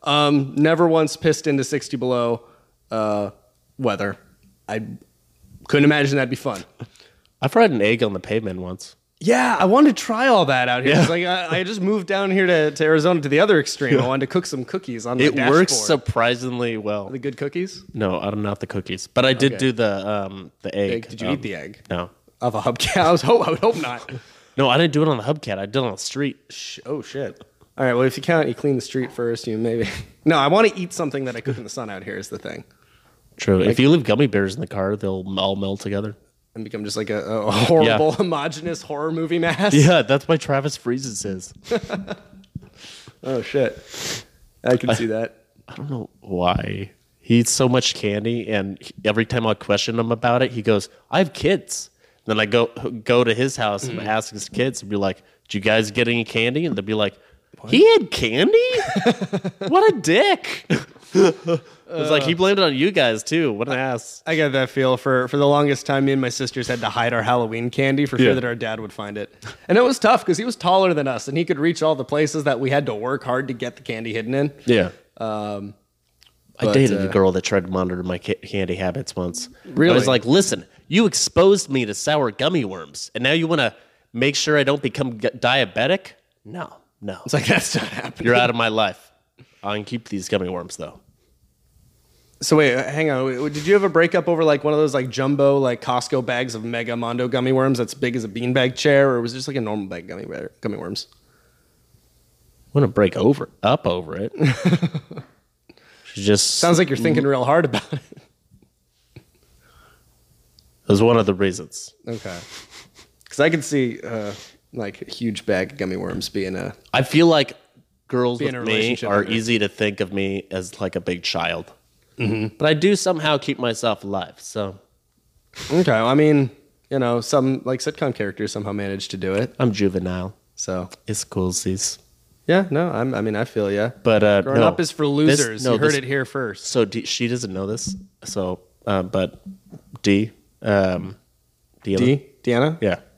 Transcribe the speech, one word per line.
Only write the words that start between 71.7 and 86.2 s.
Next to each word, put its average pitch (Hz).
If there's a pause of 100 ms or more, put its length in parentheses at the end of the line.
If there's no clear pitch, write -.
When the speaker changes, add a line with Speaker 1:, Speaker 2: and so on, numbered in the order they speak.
Speaker 1:
all 156
the 131
places 147
that 135
we 131
had 143
to 120
work 123
hard 131
to 131
get 120
the -
candy 113
hidden 113
in. 143 (140)
Speaker 2:
Yeah. 98 (260)
Speaker 1:
Um, 104 (840)
Speaker 2:
I 110
Speaker 1:
but, 104
Speaker 2:
dated 107
Speaker 1:
uh, 95
Speaker 2:
a -
girl 95
that 92
tried 98
to 95
monitor 92
my 90
ca-, - (100)
candy 92
habits 90
once. 87 (180)
I -
Speaker 1:
Really? 151
Speaker 2:
was -
like, 123
"Listen, 135 (240)
you 208
exposed 190
me 131
to 104
sour 147
gummy 143
worms, 82
and 117
now 135
you 165
wanna 143 (380)
make 135
sure 151
I 139
don't 139
become 127
g-, 117
diabetic?" 127 (280)